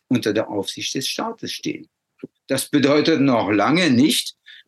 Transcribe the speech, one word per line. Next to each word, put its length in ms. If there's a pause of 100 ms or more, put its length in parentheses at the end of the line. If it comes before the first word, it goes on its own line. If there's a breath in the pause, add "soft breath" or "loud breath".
unter 260
der 160
Aufsicht 460
des 120
Staates 440
stehen. 360 (600)
Das 220
bedeutet 520
noch 300
lange 400
nicht, 440 (320 loud breath)